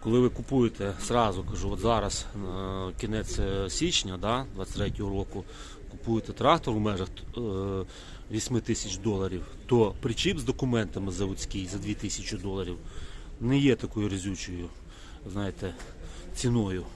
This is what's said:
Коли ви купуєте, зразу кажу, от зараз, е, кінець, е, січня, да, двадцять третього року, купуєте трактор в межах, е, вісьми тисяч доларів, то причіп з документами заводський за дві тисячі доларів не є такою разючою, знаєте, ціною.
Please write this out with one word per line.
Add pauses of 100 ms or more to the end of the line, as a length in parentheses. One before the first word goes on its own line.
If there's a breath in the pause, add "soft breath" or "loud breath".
Коли
ви
купуєте,
зразу
кажу,
от
зараз, (100)
е,
кінець,
е,
січня,
да, (100)
двадцять
третього
року, (480 loud breath)
купуєте
трактор
в
межах, (300)
е, (920 loud breath)
вісьми
тисяч
доларів, (200)
то
причіп
з
документами
заводський
за
дві
тисячі
доларів (640 loud breath)
не
є
такою
разючою, (640 loud breath)
знаєте, (600 loud breath)
ціною. (100)